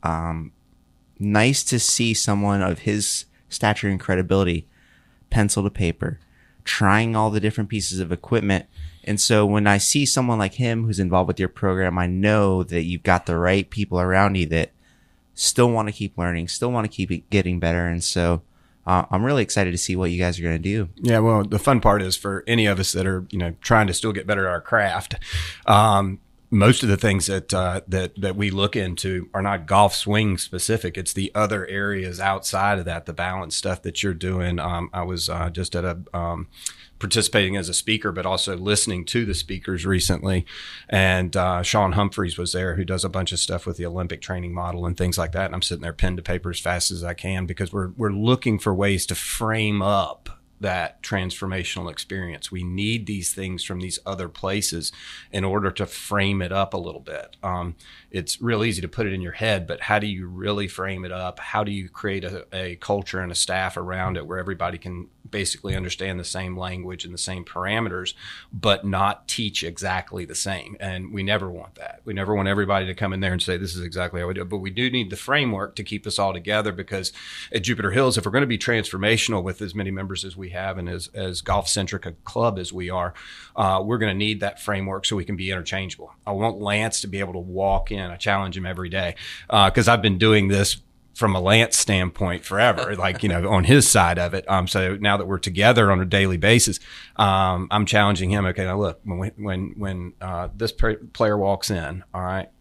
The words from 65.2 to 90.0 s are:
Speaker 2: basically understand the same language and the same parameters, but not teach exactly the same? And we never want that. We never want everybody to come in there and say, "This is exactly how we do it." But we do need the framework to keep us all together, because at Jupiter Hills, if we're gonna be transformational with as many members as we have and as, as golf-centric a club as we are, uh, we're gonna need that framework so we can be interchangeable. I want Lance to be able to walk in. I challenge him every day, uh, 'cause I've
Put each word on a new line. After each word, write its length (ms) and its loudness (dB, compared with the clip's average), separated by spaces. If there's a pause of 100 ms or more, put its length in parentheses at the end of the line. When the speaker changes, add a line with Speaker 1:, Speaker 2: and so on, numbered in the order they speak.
Speaker 2:
basically 460 -4
understand 440 -6
the 40 -10
same 340 -6
language 460 -8
and 100 -14
the 40 -12
same 260 -6
parameters, 720 -4 (400)
but 320 0
not 420 0
teach 340 -4
exactly 640 -6
the 120 -12
same? 440 -6
And 320 -8
we 120 -4
never 260 -2
want 260 -14
that. 300 -14
We 80 -8
never 200 0
want 140 2
everybody 380 2
to 80 -6
come 180 -2
in 80 -4
there 140 0
and 80 -2
say, 160 -2
"This 180 -6
is 80 -8
exactly 380 -6
how 60 -4
we 80 -4
do 80 -6
it." 60 -10
But 100 -6
we 100 -6
do 200 -2
need 200 -2
the 80 -10
framework 580 -2
to 80 -8
keep 240 -8
us 100 -4
all 140 0
together, 400 -2
because 400 -6 (400)
at 120 -2
Jupiter 280 0
Hills, 260 4
if 80 -2
we're 60 -2
gonna 140 4
be 120 -2
transformational 840 0
with 180 -6
as 140 -8
many 160 -4
members 320 -8
as 140 -14
we 140 -12
have 260 -6
and 100 -6
as, 260 -8
as 280 -6
golf-centric 640 -2
a 80 -8 (100)
club 340 0
as 140 -8
we 180 -6
are, 240 -4 (440)
uh, 260 4
we're 140 0
gonna 160 2
need 260 0
that 220 -6
framework 440 -4
so 120 0
we 80 -4
can 100 -4
be 160 -6
interchangeable. 640 -6 (120)
I 60 -4
want 300 -2
Lance 400 0
to 60 -8
be 120 -6
able 140 -4
to 60 -6
walk 520 0
in. 140 -6
I 120 -10
challenge 380 0
him 120 -6
every 220 -6
day, 260 -4 (340)
uh, 220 6
'cause 160 4
I've 160 6